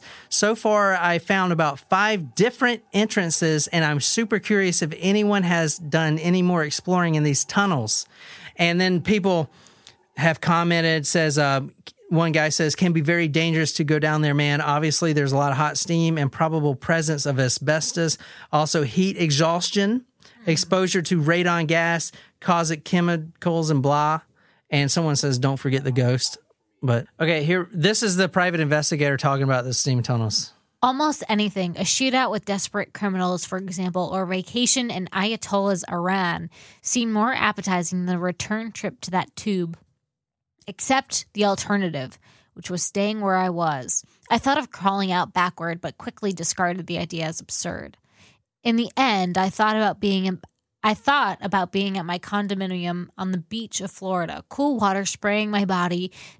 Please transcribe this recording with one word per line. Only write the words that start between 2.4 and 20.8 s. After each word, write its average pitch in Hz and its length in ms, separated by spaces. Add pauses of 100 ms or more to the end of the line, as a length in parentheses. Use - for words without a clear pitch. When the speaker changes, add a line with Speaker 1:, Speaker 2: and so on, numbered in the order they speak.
Speaker 1:
entrances, 170 720
and 160 160
I'm 147 160
super 220 400
curious 190 420
if 160 160
anyone 202 460
has 170 340
done 160 400
any 175 240
more 180 220
exploring 170 520
in 151 80
these 143 200
tunnels." 170 600 (500)
And 170 240
then 185 220
people 185 500 (640)
have 156 260
commented, 165 640
says, 156 320
uh, 139 240 (480)
one 165 220
guy 156 180
says, 151 260
"Can 175 180
be 160 80
very 170 260
dangerous 160 460
to 165 100
go 151 160
down 156 220
there, 147 120
man. 147 280
Obviously, 151 520
there's 139 200
a 139 40
lot 143 140
of 131 60
hot 147 200
steam 165 400
and 139 140
probable 156 420
presence 160 520
of 139 120
asbestos. 151 800 (340)
Also, 156 320
heat 180 340
exhaustion, 175 880 (420)
exposure 180 560